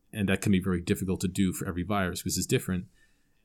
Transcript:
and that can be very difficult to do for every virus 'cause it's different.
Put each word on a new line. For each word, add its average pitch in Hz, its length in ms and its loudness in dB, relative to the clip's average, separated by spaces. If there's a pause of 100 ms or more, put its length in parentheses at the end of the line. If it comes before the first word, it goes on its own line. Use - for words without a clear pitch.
(120)
and 104 160 0
that 95 140 2
can 107 100 4
be 92 80 6
very 87 200 0
difficult 92 400 0
to 95 80 0
do 92 240 2
for - 160 -6
every 87 160 -2
virus 92 380 -2
'cause 85 140 -4
it's 90 100 -2
different. 92 400 0 (580)